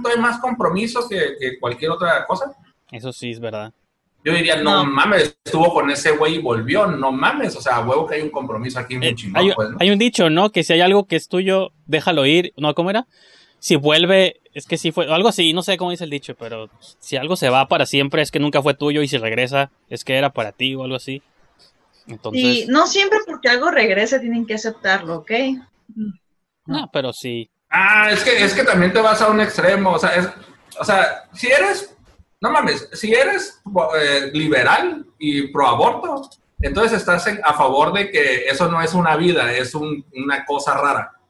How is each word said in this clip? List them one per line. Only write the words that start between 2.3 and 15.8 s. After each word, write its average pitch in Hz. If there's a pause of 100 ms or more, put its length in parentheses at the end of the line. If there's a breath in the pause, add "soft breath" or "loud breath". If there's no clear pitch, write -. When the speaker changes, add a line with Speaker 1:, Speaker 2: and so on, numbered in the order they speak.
Speaker 2:
Eso 120
sí 120
es 117
verdad. 110 (520)
Speaker 1:
Yo 156
diría, 165
"No 151
Speaker 3:
No. 139
Speaker 1:
mames, 156
estuvo -
con 139
ese 143
güey 156
y -
volvió, 123
no 135
mames", 185
o 117
sea, 123
a 113
huevo 135
que 151
hay 156
un 151
compromiso 127
aquí 123
muy 131
Speaker 2:
Eh, 120
Speaker 1:
chingón, 107
Speaker 2:
hay, 196
Speaker 1:
pues, 110
¿no? -
Speaker 2:
hay 185
un 202
dicho, 214
¿no? 190
Que 170
si 165
hay 170
algo 196
que 165
es -
tuyo, 190 (160)
déjalo 151
ir. 170
No, 147
¿cómo 170
era? 220 (540 soft breath)
Si -
vuelve, 170 (140)
es 147
que 170
sí 160
fue, 156
algo 185
así, 170
no 180
sé 190
cómo 180